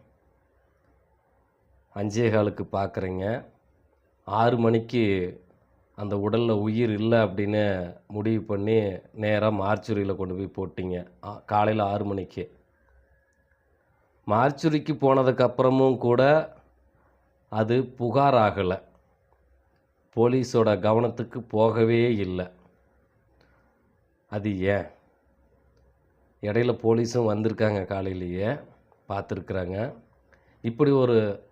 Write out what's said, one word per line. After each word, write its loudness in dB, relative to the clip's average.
அஞ்சே -2
காலுக்கு 0
பார்க்குறீங்க, -6
ஆறு 0
மணிக்கு 0
அந்த -6
உடல்ல 0
உயிர் 0
இல்ல 2
அப்படின்னு -2
முடிவு -2
பண்ணி 0
நேரா 0
மார்ச்சுரியில -2
கொண்டு -6
போய் -8
போட்டீங்க. -8
ஆ, -14
காலையில 2
ஆறு -2
மணிக்கு. -8
மார்ச்சுரிக்கு 0
போனதுக்கு 4
அப்புறமும் 2
கூட 2
அது 0
புகார் 0
ஆகல, 2
போலீஸோட 2
கவனத்துக்கு -2
போகவே 2
இல்ல. -4
அது -4
ஏன்? -2
இடையில 0
போலீஸும் 2
வந்திருக்காங்க, 0
காலையிலேயே -4
பார்த்துருக்குறாங்க. -6
இப்படி 0
ஒரு 2